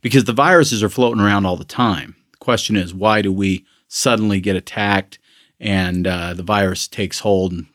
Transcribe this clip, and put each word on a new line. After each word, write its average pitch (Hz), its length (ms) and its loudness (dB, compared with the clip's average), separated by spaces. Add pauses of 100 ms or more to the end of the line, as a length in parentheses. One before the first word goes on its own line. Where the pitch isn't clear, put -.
Because 123 220 4
the 113 80 -4
viruses 143 500 4
are 107 60 2
floating 117 340 0
around 101 240 2
all 90 100 -2
the - 80 -12
time. 104 520 -4 (160)
The - 60 -20
question 110 380 -2
is, 90 180 -4
why 107 260 2
do 98 100 0
we 95 360 -2 (220)
suddenly 107 520 0
get 95 160 -2
attacked 101 640 -4 (420)
and, 92 460 -2
uh, 87 280 -4
the 87 100 -12
virus 98 420 0
takes - 320 -8
hold 95 320 0
and 85 240 -10